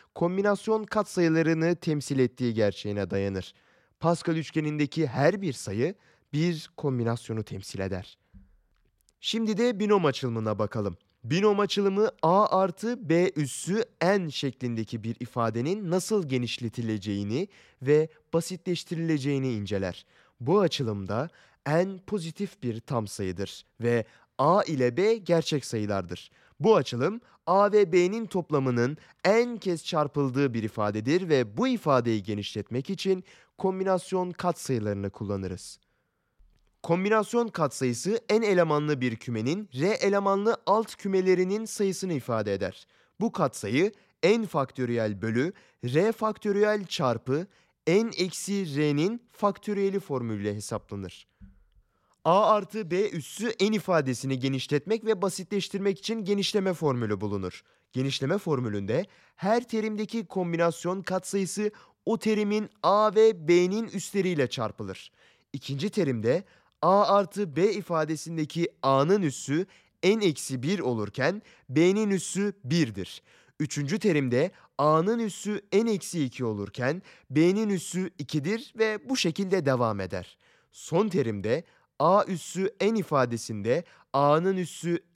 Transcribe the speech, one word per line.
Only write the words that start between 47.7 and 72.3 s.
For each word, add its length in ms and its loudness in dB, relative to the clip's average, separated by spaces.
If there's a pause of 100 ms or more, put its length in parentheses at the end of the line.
n 300 4
eksi 580 -4
R'nin 460 2 (100)
faktöriyeli 680 -2
formülüyle 560 -4
hesaplanır. 720 -10 (1000)
A 280 6
artı 380 -2
B 180 0
üssü 520 -6
n 140 4
ifadesini 640 0
genişletmek 640 -2
ve 160 0
basitleştirmek 760 -2
için 260 -6
genişleme 480 0
formülü 480 0
bulunur. 420 -6 (300)
Genişleme 440 -2
formülünde 680 -2 (300)
her 320 0
terimdeki 580 -4
kombinasyon 760 -2
katsayısı 720 -4 (340)
o 140 0
terimin 500 0 (140)
A 320 4
ve 320 6
B'nin 400 4
üstleriyle 600 -2
çarpılır. 640 -8 (420)
İkinci 360 -6
terimde 540 0 (380)
A 340 6
artı 400 0
B 180 4
ifadesindeki 920 -2 (160)
A'nın 380 4
üssü 440 -2 (380)
n 220 4
eksi 380 -2
bir 160 0
olurken 600 -2 (280)
B'nin 400 4
üssü 440 -2 (100)